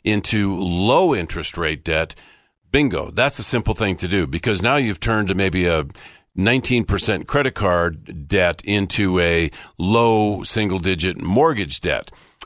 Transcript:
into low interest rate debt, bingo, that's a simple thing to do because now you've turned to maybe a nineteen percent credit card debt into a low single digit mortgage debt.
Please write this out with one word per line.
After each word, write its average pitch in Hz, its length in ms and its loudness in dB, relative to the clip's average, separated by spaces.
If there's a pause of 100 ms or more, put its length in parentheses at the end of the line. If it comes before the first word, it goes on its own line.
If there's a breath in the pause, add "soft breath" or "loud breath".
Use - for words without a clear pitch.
into 104 520 0
low 104 600 2
interest 85 420 -6
rate 78 260 -4
debt, 80 300 -2 (580 soft breath)
bingo, 90 380 0
that's 120 300 0
a 113 40 -8
simple 113 300 -2
thing 98 240 -2
to 90 100 -4
do 87 200 0
because 85 340 -2
now 127 160 2
you've 110 220 -2
turned 110 300 0
to 95 60 0
maybe 90 320 2
a 80 180 2 (500 loud breath)
nineteen 120 500 2
percent - 420 -2
credit 135 280 0
card 85 720 -2
debt 87 360 0
into 98 560 0
a 85 300 2 (300 loud breath)
low 107 640 2
single 101 340 0
digit 90 420 -2
mortgage 104 640 0
debt. 69 300 -2 (340 loud breath)